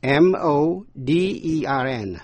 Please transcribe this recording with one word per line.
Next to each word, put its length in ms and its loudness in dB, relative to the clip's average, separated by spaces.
M 320 4
O 320 2
D 140 -8
E 180 -2
R 440 -2
N 80 -6